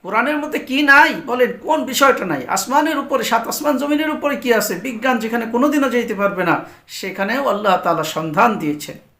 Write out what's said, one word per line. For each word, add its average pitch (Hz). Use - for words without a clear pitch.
কোরআনের 240
মধ্যে 294
কি 269
নাই? 285
বলেন, 240
কোন 302
বিষয়টা 262
নাই? 139
আসমানের 285
উপরে, 254
সাত 233
আসমান 294
জমিনের 294
উপরে 294
কি 240
আছে? 208
বিজ্ঞান 240
যেখানে 226
কোনোদিনও 269
যেতে 226
পারবে 190
না, 165
সেখানেও 208
আল্লাহ 202
তাআলা 165
সন্ধান 175
দিয়েছেন। 147